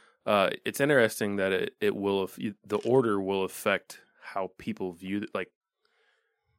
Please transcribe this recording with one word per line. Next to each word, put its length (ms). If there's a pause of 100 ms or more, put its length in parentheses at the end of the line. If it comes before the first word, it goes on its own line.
(260)
Uh, 240 (160)
it's 140
interesting 560
that 160
it, 280
it 160
will 280
aff-, 160 (260)
the 120
order 440
will 220
affect 560 (220)
how 360
people 360
view 260
it. 160
Like, 160 (1080)